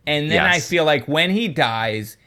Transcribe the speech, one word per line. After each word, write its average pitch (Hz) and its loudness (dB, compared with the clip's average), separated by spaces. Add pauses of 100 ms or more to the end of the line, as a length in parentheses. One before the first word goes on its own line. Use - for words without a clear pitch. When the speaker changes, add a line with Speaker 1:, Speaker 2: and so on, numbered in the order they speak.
Speaker 1:
and 147 -2
then 165 2
I 180 4
Speaker 2:
Yes. 165 -2
Speaker 1:
feel 170 0
like 147 2
when 156 2
he 220 0
dies, 113 -2 (100)